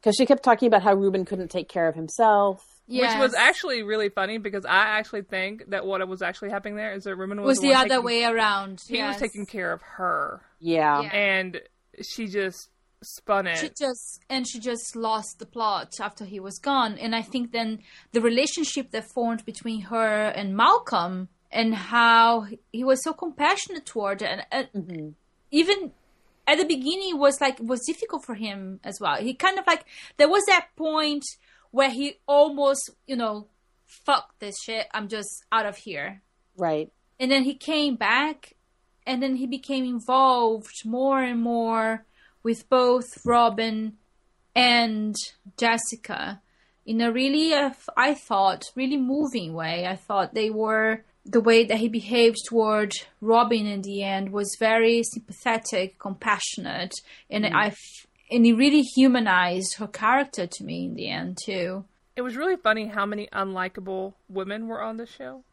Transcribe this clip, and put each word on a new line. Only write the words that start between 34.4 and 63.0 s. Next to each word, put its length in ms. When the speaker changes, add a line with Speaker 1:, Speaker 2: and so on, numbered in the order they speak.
Speaker 3:
this 240
shit, 300
I'm 140
just 440
out 140
of 120
here." 440
Speaker 1:
Right. 340
Speaker 3:
And 120
then 140
he 100
came 400
back, 600
and 160
then 140
he 100
became 380
involved 1000
more 360
and 200
more 640
with 260
both 360
Robin 720
and 600
Jessica 840
in 160
a 100
really, 420
uh, 160
f-, 260
I 180
thought, 520
really 220
moving 560
way. 320
I 100
thought 380
they 160
were, 540
the 160
way 240
that 120
he 100
behaved 500
toward 460
Robin 460
in 160
the 200
end 280
was 280
very 440
sympathetic, 960
compassionate, 920
and 160
Speaker 1:
Mm. 80
Speaker 3:
I 140
f-, 400
and 140
he 80
really 280
humanized 960
her 100
character 600
to 160
me 220
in 100
the 140
end 360
too. 400
Speaker 2:
It 60
was 140
really 220
funny 300
how 180